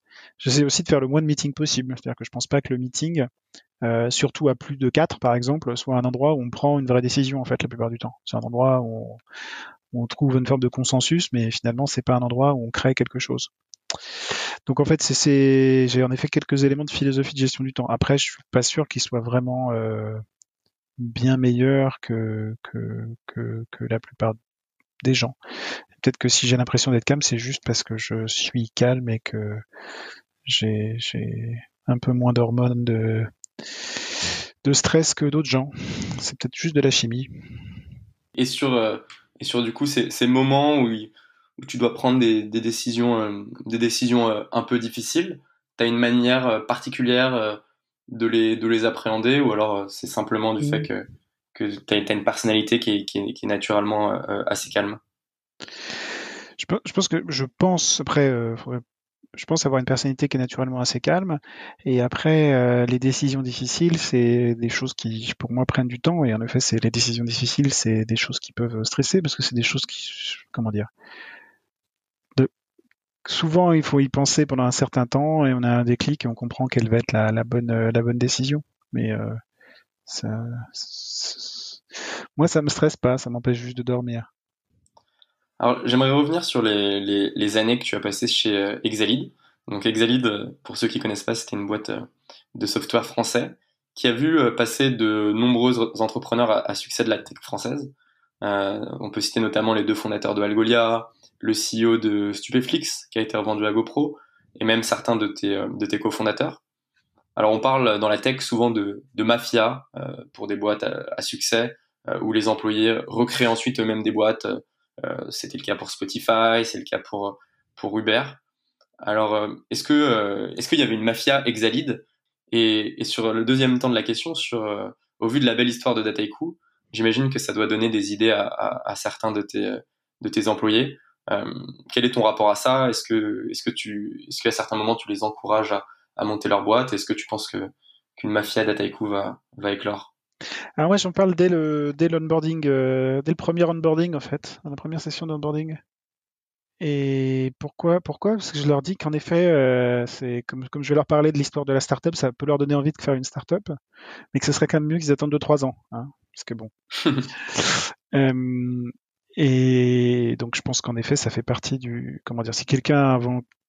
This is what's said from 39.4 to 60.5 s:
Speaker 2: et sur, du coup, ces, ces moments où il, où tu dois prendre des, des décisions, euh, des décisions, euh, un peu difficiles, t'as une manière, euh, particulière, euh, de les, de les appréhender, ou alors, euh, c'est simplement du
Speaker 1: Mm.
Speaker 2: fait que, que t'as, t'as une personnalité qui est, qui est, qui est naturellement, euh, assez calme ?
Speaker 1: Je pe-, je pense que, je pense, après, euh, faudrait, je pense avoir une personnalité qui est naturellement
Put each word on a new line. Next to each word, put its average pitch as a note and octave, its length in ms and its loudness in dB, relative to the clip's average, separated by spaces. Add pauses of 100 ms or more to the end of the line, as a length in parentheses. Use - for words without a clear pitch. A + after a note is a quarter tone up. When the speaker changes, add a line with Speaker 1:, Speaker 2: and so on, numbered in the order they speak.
Speaker 2:
et - 40 -8
sur, A#2+ 180 -2
du A#2 100 -2
coup, D3 140 -2
ces, C3 240 0
ces - 160 0
moments C3+ 540 4
où A#2+ 80 4
il, A2 240 -6 (460)
où C3 80 -18
tu - 120 -10
dois A#2+ 160 2
prendre B2+ 240 2
des, A2 240 4
des G#2+ 180 -4
décisions, A#2 600 0
euh, G#2 240 -6 (220)
des A2+ 120 -4
décisions, A#2 500 2
euh, G#2+ 240 0
un A#2 100 0
peu A#2+ 160 0
difficiles, D3 640 -2 (360)
t'as A#2+ 100 2
une A#2 120 0
manière, B2 480 2
euh, A2 140 0
particulière, B2+ 760 0
euh, G#2+ 220 -2 (540)
de A2+ 160 -2
les, A2+ 300 4
de A2+ 120 -4
les A2+ 160 2
appréhender, A2+ 560 0
ou B2 120 2
alors, G#2 240 0
euh, G2 120 -6
c'est - 180 -12
simplement A2 480 -2
du G#2+ 80 -2
Speaker 1:
Mm. - 20 -2
Speaker 2:
fait G#2+ 180 -2
que, G2+ 240 -8 (480)
que G2+ 260 -6
t'as, G#2 240 0
t'as G#2+ 100 -2
une G2 100 -4
personnalité A2 560 2
qui A2 100 -2
est, G2+ 140 0
qui - 140 -6
est, G2+ 160 -4
qui - 120 -10
est - 20 -2
naturellement, G#2 640 0
euh, G2+ 340 -4
assez - 240 -4
calme ? G#2 280 -2 (1600)
Speaker 1:
Je - 80 -8
pe-, G3 200 -2
je - 60 -12
pense G3 160 0
que, E3 200 -2
je C3+ 160 -2 (140)
pense, F3+ 420 2
après, C#3 280 4
euh, A#2 280 0
faudrait, B2 240 -8 (560)
je - 100 -14
pense D#3+ 200 0
avoir C3+ 120 4
une B2+ 80 0
personnalité C3+ 420 0
qui - 80 -2
est C3 40 2
naturellement B2+ 400 -2